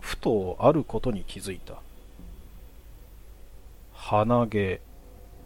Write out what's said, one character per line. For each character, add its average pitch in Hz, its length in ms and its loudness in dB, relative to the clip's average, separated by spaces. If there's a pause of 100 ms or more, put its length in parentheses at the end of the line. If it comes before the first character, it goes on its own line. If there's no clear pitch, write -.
ふ - 160 -4
と 95 420 2
あ 127 100 10
る 151 140 6
こ - 160 -2
と 127 120 2
に 95 120 -2
気 - 160 -8
づ 95 140 -6
い 90 60 -8
た。 - 220 -12 (2000)
鼻 117 540 4
毛 101 340 2 (640)